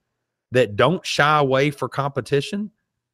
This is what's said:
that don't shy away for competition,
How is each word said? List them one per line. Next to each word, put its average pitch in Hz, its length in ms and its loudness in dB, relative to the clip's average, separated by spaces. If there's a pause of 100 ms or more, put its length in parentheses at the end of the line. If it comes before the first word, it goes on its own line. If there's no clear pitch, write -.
(520)
that 117 240 2
don't 135 300 2
shy 151 320 2
away 139 320 2
for 139 180 -8
competition, 143 840 -4 (420)